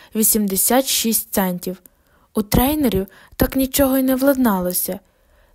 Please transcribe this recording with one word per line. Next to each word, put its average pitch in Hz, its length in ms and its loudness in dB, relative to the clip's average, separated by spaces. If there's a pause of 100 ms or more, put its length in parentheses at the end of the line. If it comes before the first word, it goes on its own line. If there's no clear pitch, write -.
(140)
«Вісімдесят 214 720 0
шість - 460 -4
центів». 185 500 -4 (520)
У 214 80 -2
трейнерів 247 640 0 (300)
так 254 200 0
нічого 269 420 2
й 269 40 0
не 262 140 2
владналося. 226 840 0 (540)